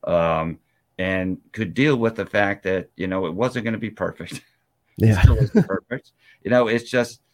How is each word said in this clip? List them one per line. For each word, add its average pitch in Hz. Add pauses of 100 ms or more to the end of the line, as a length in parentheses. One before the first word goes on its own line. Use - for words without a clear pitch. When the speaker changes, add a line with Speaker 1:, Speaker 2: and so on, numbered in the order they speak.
Speaker 1:
um, 82 (380)
and 92 (140)
could 110
deal 139
with 113
the 98
fact 101
that, 92
you 92
know, 95
it 82
wasn't 120
gonna 113
be 110
perfect. -
<laughs> - (500)
It 110
Speaker 2:
Yeah. 95
Speaker 1:
still -
isn't 156
perfect. 107 (320)
You 104
know, 123
it's 117
just 120 (120)